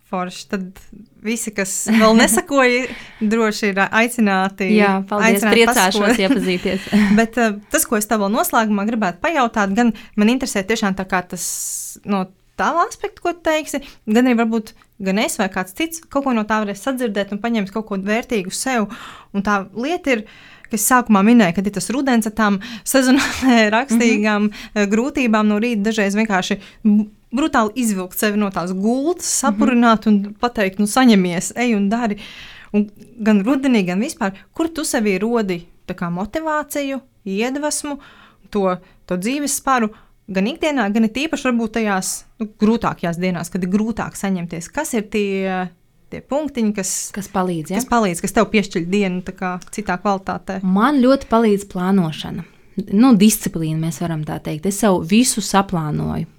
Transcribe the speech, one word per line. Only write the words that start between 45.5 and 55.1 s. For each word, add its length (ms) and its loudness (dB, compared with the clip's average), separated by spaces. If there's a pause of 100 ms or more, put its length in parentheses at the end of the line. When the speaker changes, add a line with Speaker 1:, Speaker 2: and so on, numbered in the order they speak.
Speaker 1:
tie 100 -12
punktiņi, 540 -2
kas 180 -6 (180)
Speaker 2:
Kas 160 -10
palīdz, 460 -4
ja? 80 -2
Speaker 1:
kas 80 -8
palīdz, 320 0
kas 100 -6
tev 160 2
piešķir 400 -2
dienu 340 0
tā 140 -14
kā 180 -6 (140)
citā 320 -6
kvalitātē? 640 -4
Speaker 2:
Man 400 2
ļoti 240 4
palīdz 400 2
plānošana. 800 -2 (300)
Nu, 360 4
disciplīna, 640 2
mēs 200 -4
varam 240 -4
tā 160 -6
teikt. 260 -8
Es 140 -2
sev 240 4
visu 400 2